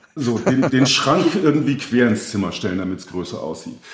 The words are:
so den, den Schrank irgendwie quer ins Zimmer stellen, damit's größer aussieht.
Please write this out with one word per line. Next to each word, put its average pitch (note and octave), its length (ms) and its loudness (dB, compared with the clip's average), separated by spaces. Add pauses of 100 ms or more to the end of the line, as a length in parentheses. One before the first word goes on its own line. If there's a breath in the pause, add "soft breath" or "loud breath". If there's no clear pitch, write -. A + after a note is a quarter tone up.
(160 loud breath)
so A#2+ 240 -2
den, C3 300 2
den C3 160 4
Schrank E3+ 400 2 (160)
irgendwie C#3+ 360 2
quer A#2+ 320 2
ins G#2+ 220 -2
Zimmer G2 200 -2
stellen, F#2 280 -4
damit's F#2 280 -6
größer F2 340 -8
aussieht. - 360 -10 (160 loud breath)